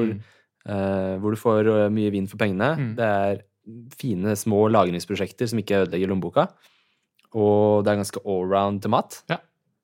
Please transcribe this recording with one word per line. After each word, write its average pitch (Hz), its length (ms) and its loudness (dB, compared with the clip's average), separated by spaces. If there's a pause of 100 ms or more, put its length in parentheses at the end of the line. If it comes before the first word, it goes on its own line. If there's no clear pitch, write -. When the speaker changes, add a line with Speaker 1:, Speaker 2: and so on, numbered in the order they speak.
Speaker 1:
Mm. 107 160 -4 (440)
Speaker 2:
Eh, 98 560 -2
hvor 107 100 0
du 110 80 -4
får, 110 300 2
eh, 107 200 4
mye 104 220 0
vin 98 160 -2
for 107 100 -14
pengene. 107 400 0
Speaker 1:
Mm. 117 200 -4
Speaker 2:
Det 117 80 0
er 101 380 0 (520)
fine, 104 400 -2
små 104 360 2
lagringsprosjekter 95 760 0
som 113 120 -2
ikke 98 260 0
ødelegger 90 240 -4
lommeboka. 95 380 0 (840)
Og 104 520 4
det 104 80 2
er 101 80 0
ganske - 240 -8
allround 98 560 0
til 104 100 -2
mat. - 380 -2
Speaker 1:
Ja. 160 80 -2 (460)